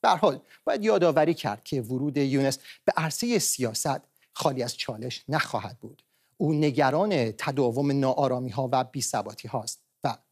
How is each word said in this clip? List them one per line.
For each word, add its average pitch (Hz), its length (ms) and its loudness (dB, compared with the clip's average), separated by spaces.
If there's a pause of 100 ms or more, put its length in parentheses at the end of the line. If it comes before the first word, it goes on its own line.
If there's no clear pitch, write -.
به 233 80 2
هر 180 80 4
حال 151 240 2 (240)
باید 214 200 -2
یادآوری 170 500 4
کرد 104 300 -6
که 135 180 -4
ورود 131 340 -4
یونس 135 420 2 (260)
به - 120 4
عرصهٔ 196 420 0
سیاست 131 640 -2 (320)
خالی 127 300 0
از 120 140 -4
چالش 120 520 -8
نخواهد 131 520 -4
بود. - 220 -20 (340)
او 147 160 2
نگران 147 800 2
تداوم 139 680 0
ناآرامی‌ها 127 720 0
و 127 120 2
بی‌ثباتی‌ها 110 760 -6
است - 180 -12 (240)
و 120 120 -2 (160)